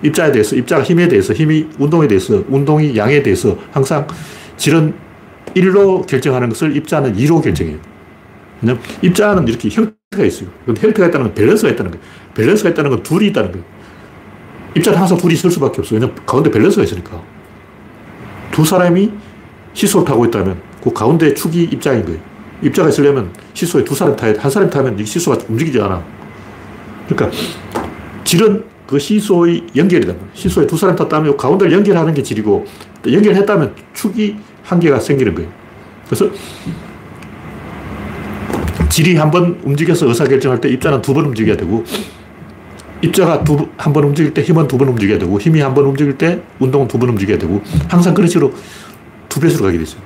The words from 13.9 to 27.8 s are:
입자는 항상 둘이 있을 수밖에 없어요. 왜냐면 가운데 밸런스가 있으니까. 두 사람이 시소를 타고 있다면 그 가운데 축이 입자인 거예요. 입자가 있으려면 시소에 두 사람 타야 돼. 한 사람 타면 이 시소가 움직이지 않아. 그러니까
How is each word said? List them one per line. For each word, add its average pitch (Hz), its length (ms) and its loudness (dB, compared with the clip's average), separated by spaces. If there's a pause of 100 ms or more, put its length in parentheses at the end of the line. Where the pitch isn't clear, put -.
입자는 170 240 2
항상 180 180 2
둘이 165 160 2
있을 170 180 2
수밖에 139 300 0
없어요. 110 180 -2
왜냐면 123 160 -2 (100)
가운데 143 260 2
밸런스가 180 320 2
있으니까. - 380 -6 (1300)
두 160 140 0
사람이 180 460 2 (640)
시소를 - 320 0
타고 120 200 2
있다면 95 340 -2 (240)
그 123 80 0
가운데 147 420 2
축이 170 300 -2
입자인 127 400 -2
거예요. 82 160 -6 (420)
입자가 - 280 2
있으려면 139 420 2 (220)
시소에 160 320 0
두 139 100 -6
사람 170 200 0
타야 110 180 0
돼. 107 60 -2
한 139 120 0
사람 190 180 2
타면 127 300 -2
이 107 60 -4
시소가 135 320 -2 (100)
움직이지 123 340 -2
않아. 92 220 -2 (1040)
그러니까 - 280 -2 (880)